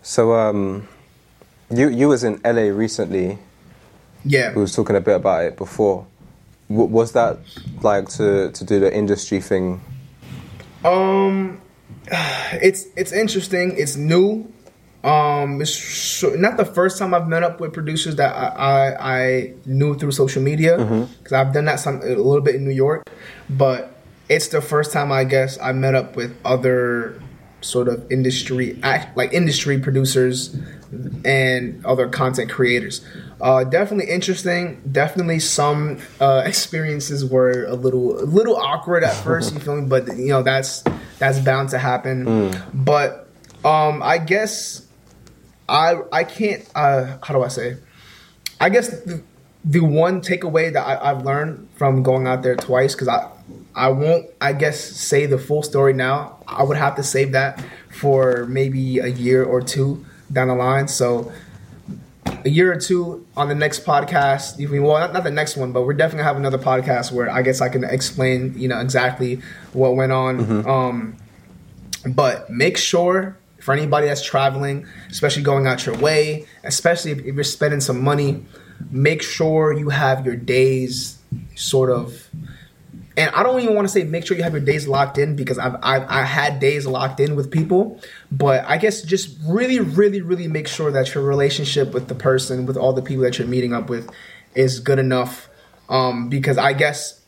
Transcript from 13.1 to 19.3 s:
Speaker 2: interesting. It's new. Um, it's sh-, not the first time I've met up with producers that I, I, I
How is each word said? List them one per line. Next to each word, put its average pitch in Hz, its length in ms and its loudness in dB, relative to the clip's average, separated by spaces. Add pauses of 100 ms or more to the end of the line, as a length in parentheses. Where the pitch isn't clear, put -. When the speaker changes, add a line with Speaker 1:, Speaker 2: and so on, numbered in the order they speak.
Speaker 2:
interesting. 185 680 -2
It's 139 180 -2
new. 185 560 2 (520)
Um, 143 580 2
it's 151 100 -2
sh-, - 520 -6 (120)
not 214 220 2
the 226 80 2
first 185 320 0
time 185 160 -2
I've 165 140 2
met 165 160 0
up 170 160 -2
with 160 140 -8
producers 156 440 -4
that 139 180 2
I, - 120 -2 (420)
I, 127 320 -2
I 127 320 0 (120)